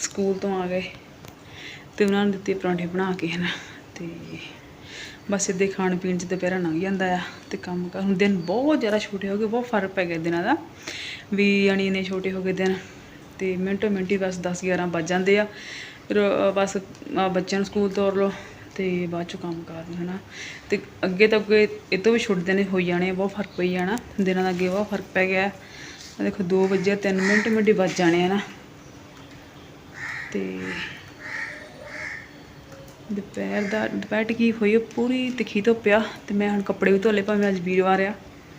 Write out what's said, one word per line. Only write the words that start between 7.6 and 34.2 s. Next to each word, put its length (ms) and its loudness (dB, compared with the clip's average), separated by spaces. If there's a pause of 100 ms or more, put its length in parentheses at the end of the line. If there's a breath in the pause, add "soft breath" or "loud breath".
ਕਾਰ, 140 -6
ਹੁਣ 120 4
ਦਿਨ 220 6
ਬਹੁਤ 440 2
ਜ਼ਿਆਦਾ 180 2
ਛੋਟੇ 300 -4
ਹੋ 80 -2
ਗਏ, 100 0
ਬਹੁਤ 200 0
ਫਰਕ 240 0
ਪੈ 160 0
ਗਿਆ 120 -2
ਦਿਨਾਂ 240 0
ਦਾ, 140 2 (800 loud breath)
ਵੀ 300 6
ਯਾਨੀ 220 4
ਇੰਨੇ 180 0
ਛੋਟੇ 280 -4
ਹੋ 100 -4
ਗਏ 100 0
ਦਿਨ। 220 2 (640 loud breath)
ਤੇ 180 -2
ਮਿੰਟੋ 320 0
ਮਿੰਟ 240 0
ਹੀ 40 4
ਬਸ 220 -2
ਦਸ 240 -4
ਗਿਆਰਾਂ 240 0
ਵੱਜ 220 -2
ਜਾਂਦੇ 300 4
ਆ। 80 2 (600 loud breath)
ਫਿਰ, 100 0
ਅ, 320 4
ਬਸ, 260 2
ਅ, 520 -2
ਬੱਚਿਆਂ 320 0
ਨੂੰ 60 0
ਸਕੂਲ 240 0
ਤੋਰ 240 2
ਲਓ 180 2 (440 loud breath)
ਤੇ 300 0
ਬਾਅਦ 200 -4
'ਚੋਂ 140 -10
ਕੰਮ 220 -6
ਕਾਰ 260 -12
ਨੂੰ, 100 -8
ਹੈ 60 -4
ਨਾ। 140 -6 (520 loud breath)
ਤੇ 80 2 (260)
ਅੱਗੇ 220 6
ਤਾਂ, 120 6
ਅੱਗੇ 300 4 (240)
ਇਹ 60 2
ਤੋਂ 140 4
ਵੀ 60 4
ਛੋਟੇ 220 0
ਦਿਨ 240 2
ਹੋਈ 200 2
ਜਾਣੇ 260 0
ਆ, 20 0
ਬਹੁਤ 200 0
ਫਰਕ 240 -6
ਪਈ 160 0
ਜਾਣਾ 260 0 (220)
ਦਿਨਾਂ 240 2
ਦਾ, 60 2
ਅੱਗੇ 180 0
ਬਹੁਤ 220 -2
ਫਰਕ 140 -4 (100)
ਪੈ 120 4
ਗਿਆ। 180 2
ਆਹ 800 -8
ਦੇਖੋ, 200 -2
ਦੋ 220 4
ਵੱਜੇ 260 2
ਆ, 20 2
ਤਿੰਨ 280 0
ਮਿੰਟ 260 4
ਮਿੰਟ 200 4
ਹੀ 40 10
ਵੱਜ 240 4
ਜਾਣੇ 280 6
ਆ 40 4
ਨਾ। 120 2 (1900)
ਤੇ 260 -4 (2500)
ਦੁਪਹਿਰ 500 -4
ਦਾ, 260 0
ਦੁਪਹਿਰ 360 -2